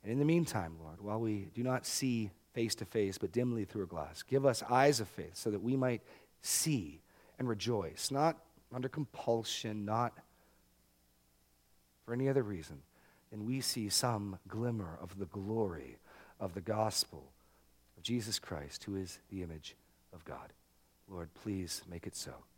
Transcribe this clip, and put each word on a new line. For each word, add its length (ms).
And 100
in 60
the 80
meantime, 560
Lord, 180
while 200
we 340
do 80
not 240
see 440
face 220
to 100
face, 320
but 140
dimly 340
through 200
a 20
glass, 360
give 220
us 240
eyes 300
of 100
faith 260
so 160
that 120
we 140
might 260
see 580
and 100
rejoice, 640
not 280
under 140
compulsion, 960
not 280
for 80
any 160
other 140
reason, 400
than 160
we 140
see 280
some 500
glimmer 520
of 180
the 80
glory 720
of 140
the 60
gospel 680
of 60
Jesus 360
Christ, 460
who 120
is 240
the 120
image 340
of 120
God. 280
Lord, 260
please 540
make 180
it 100
so. 160